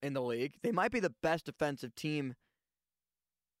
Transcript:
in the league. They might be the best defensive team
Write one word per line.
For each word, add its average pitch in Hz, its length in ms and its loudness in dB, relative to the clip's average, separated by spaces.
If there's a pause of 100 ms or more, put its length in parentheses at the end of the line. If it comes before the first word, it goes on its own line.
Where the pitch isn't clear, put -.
in 143 120 -2
the 135 80 0
league. 123 400 0
They 240 100 2
might 202 200 4
be 247 80 2
the 175 220 2
best 165 220 0
defensive 139 500 -4
team 147 400 -2 (1300)